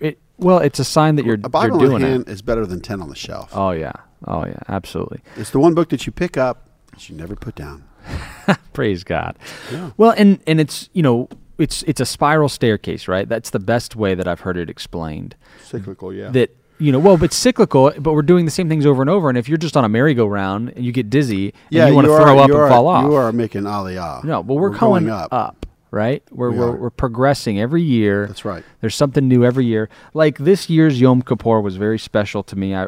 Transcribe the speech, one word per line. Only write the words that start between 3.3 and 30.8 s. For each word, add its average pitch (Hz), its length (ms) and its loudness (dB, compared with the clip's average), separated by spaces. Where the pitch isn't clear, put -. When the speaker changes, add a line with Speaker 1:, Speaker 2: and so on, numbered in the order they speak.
Speaker 1:
Oh, 98 160 0
yeah. 80 220 -6
Oh, 80 160 -4
yeah. 50 140 -10
Absolutely. - 540 -8
Speaker 2:
It's 113 140 -12
the 139 80 0
one 165 160 4
book 165 140 0
that - 160 -6
you - 80 -8
pick - 240 -6
up 127 320 -4
that - 160 -20
you - 80 -18
never 85 200 -14
put - 180 -14
down. 71 300 -16
Speaker 1:
<laughs> - 460 -6
Praise 101 280 -4
God. - 360 -6
Speaker 2:
Yeah. 160 240 -10
Speaker 1:
Well, 220 200 6
and, 202 300 4
and 160 140 2
it's, - 320 -6
you 185 100 0
know, 123 260 2
it's, - 280 -4
it's 143 160 -4
a 123 60 -2
spiral 151 440 2
staircase, 101 580 -4
right? 95 200 -2
That's 113 220 -6
the 113 100 -4
best 113 360 -4
way 101 180 -2
that 90 140 -4
I've 85 120 -4
heard 90 180 -6
it 85 120 -6
explained. - 680 -12
Speaker 2:
Cyclical, 95 480 -12
yeah. 101 180 -12
Speaker 1:
That, 127 240 0
you 147 140 2
know, 127 60 2
well, 180 200 6
but 165 160 0
cyclical, 156 640 2
but 156 160 -2
we're 151 80 2
doing 170 240 4
the 151 40 -2
same 175 180 -4
things 151 180 0
over 135 160 4
and 139 80 0
over. 180 180 0
And 127 80 0
if 120 140 -2
you're 160 80 0
just 156 180 -4
on 135 80 4
a 110 40 0
merry-go-round 110 840 0
and 123 100 -10
you 123 80 -4
get 113 180 -4
dizzy 110 380 0
and - 60 -10
Speaker 2:
Yeah, 156 200 6
Speaker 1:
you 147 60 6
wanna 143 140 6
Speaker 2:
you 151 80 6
Speaker 1:
throw 156 80 8
Speaker 2:
are, 139 140 8
Speaker 1:
up 139 100 8
Speaker 2:
you 143 60 4
Speaker 1:
and 147 80 4
Speaker 2:
are, 143 80 4
Speaker 1:
fall 123 160 6
off. 175 180 2
Speaker 2:
you 147 100 2
are 123 180 2
making 110 320 -4
aliyah. 92 600 -8
Speaker 1:
No, 143 180 -4
but 113 120 -4
we're 180 160 0
Speaker 2:
We're - 80 -8
Speaker 1:
going 196 260 2
Speaker 2:
going - 100 -2
up. 90 160 -8
Speaker 1:
up, - 360 -6
right? 113 400 -2
We're, 123 200 -4
Speaker 2:
We 117 80 -2
Speaker 1:
we're, 120 100 0
Speaker 2:
are. 120 80 -4
Speaker 1:
we're 120 120 -8
progressing 123 720 -2
every 147 220 -2
year. 104 460 2
Speaker 2:
That's - 180 -14
right. 87 180 -10
Speaker 1:
There's 110 140 -4
something 139 340 0
new 123 160 4
every 123 220 2
year. 110 240 -2
Like, 151 240 2
this 175 320 0
year's 160 320 4